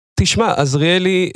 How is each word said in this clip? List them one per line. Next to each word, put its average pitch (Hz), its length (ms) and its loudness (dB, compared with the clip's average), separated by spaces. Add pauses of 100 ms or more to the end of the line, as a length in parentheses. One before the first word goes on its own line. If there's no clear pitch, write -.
(140)
תשמע, 208 380 0
עזריאלי 175 840 0